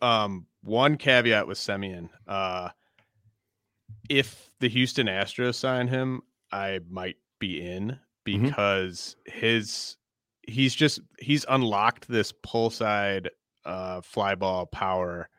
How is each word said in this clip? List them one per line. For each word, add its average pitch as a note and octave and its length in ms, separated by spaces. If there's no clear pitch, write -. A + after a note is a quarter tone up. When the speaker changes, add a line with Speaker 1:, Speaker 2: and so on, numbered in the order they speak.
Speaker 1:
um, G#2 440
one C3 340
caveat A#2 500
with G2 120
Semien, F#2+ 500
uh, F#2 440
if C#3 420
the B2+ 80
Houston B2 380
Astros G2+ 480
sign B2+ 320
him, C3 360
I G2 380
might F#2 280
be F#2 220
in F#2+ 380
Speaker 2:
Mm-hmm. G#2 180
Speaker 1:
because G2 800
his, - 720
he's B2+ 320
just, - 260
he's D3 300
unlocked A#2 600
this A2+ 220
pull A2+ 260
side, G2+ 640
uh, F#2 380
fly G2 320
ball F#2 320
power F2+ 720